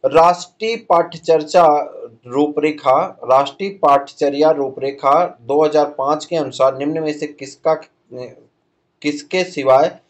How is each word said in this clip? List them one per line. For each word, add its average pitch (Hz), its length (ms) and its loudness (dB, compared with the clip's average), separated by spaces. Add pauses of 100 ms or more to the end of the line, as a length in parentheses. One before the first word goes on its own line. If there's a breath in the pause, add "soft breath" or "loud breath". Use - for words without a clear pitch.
राष्ट्रीय 175 720 0
पाठ्यचर्चा 165 880 0 (640)
रूपरेखा, 147 960 -2
राष्ट्रीय 139 460 0
पाठ्यचर्या 143 800 0
रूपरेखा 139 920 -2
दो 143 220 0
हज़ार 151 340 0
पाँच 147 260 -2
के 175 120 -8
अनुसार 131 420 -2
निम्न 156 240 -4
में 151 100 -6
से 151 140 -8
किसका, 147 480 -6 (1300)
किसके 147 420 -4
सिवाय 143 540 0 (120)